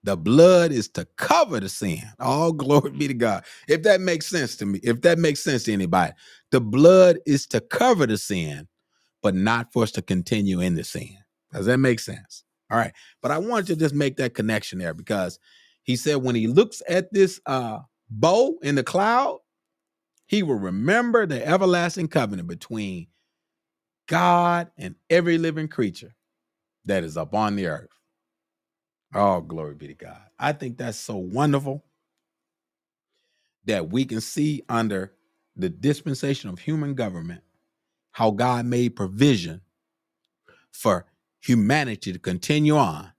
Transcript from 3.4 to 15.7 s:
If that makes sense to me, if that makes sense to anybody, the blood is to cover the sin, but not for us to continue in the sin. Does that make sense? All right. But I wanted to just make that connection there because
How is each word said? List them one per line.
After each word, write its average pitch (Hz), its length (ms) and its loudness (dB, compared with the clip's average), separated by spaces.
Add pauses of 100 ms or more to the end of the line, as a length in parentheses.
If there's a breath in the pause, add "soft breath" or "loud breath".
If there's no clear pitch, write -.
If 160 160 2
that 190 180 6
makes 170 240 -2
sense 147 300 -4
to 101 100 -8
me, 98 160 -4
if 120 180 0
that 170 180 6
makes 151 240 0
sense 135 220 -2
to 110 80 -2
anybody, 90 400 0 (380 soft breath)
the 131 100 4
blood 165 640 8
is 139 220 0
to 113 160 -2
cover 220 440 2
the 107 120 0
sin, 80 500 -6 (540)
but 101 120 0
not 113 380 -2
for 120 100 0
us 110 100 -2
to - 100 -6
continue 95 580 -2
in 90 140 0
the 73 100 -6
sin. 113 320 -12 (360)
Does 98 140 -8
that 127 120 2
make 127 220 2
sense? - 440 -14 (260)
All 110 60 -2
right. 117 160 -2 (300 soft breath)
But 123 80 -4
I 151 80 -2
wanted 208 300 -4
to 170 80 -2
just 151 180 -2
make 143 240 -2
that 127 160 -4
connection 107 440 -4
there 85 140 -6
because 87 460 -6 (460 soft breath)